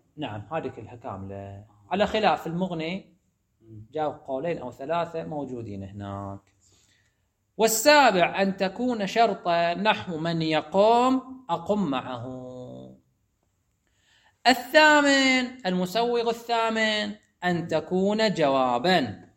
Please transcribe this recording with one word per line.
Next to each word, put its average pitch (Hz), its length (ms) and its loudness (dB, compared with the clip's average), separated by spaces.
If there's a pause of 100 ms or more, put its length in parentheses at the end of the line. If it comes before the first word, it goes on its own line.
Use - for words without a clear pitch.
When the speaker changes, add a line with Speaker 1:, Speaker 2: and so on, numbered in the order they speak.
(180)
Speaker 1:
نعم، 110 340 -10
هذه 156 160 -8
كلها 117 280 -14
كاملة، 98 680 -14 (260)
على 202 160 2
خلاف 196 400 0
المغني 170 680 -6 (460)
Speaker 2:
مم. 110 300 -20
Speaker 1:
جاء 147 200 -4
قولين 147 460 -6
أو 123 140 -10
ثلاثة 165 520 -6
موجودين 123 600 -10
هناك. 98 560 -10 (1160)
والسابع 220 840 4
أن 190 160 0
تكون 208 500 -2
شرطا، 180 680 2
نحو: 190 440 -2
"من 165 240 -2
يقوم 226 1080 2
أقم 190 360 -2
معه". 127 400 -6 (2250)
الثامن، 269 1160 4
المسوغ 226 640 0
الثامن، 220 840 -2 (280)
أن 175 240 -2
تكون 190 680 0
جواباً 135 1040 2